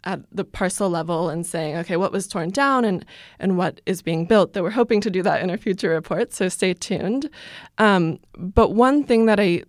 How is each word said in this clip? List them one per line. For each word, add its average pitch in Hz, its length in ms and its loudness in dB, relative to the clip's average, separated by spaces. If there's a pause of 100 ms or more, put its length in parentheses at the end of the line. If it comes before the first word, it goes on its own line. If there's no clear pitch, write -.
at 185 160 -6 (100)
the 190 120 -6
parcel 190 460 -2
level 165 400 -2
and 165 160 -6
saying, 160 320 -6
"Okay, 170 200 -4
what 185 140 0
was 190 160 -4
torn 175 220 -6
down 269 340 2
and, 202 220 -2 (320)
and 190 200 0
what 170 280 -2
is 190 160 -4
being 165 240 -2
built?" 196 280 4
Though 190 100 -2
we're 165 80 -2
hoping 233 300 2
to 208 100 -2
do 185 100 -2
that 170 220 0
in 180 80 -2
a 190 60 -4
future 190 320 -2
report, 165 440 -2
so 185 160 -2
stay 185 240 0
tuned. 226 560 -4 (480)
Um, 185 400 4 (180)
but 196 340 2
one 262 340 4
thing 226 240 4
that 208 120 4
I 180 300 2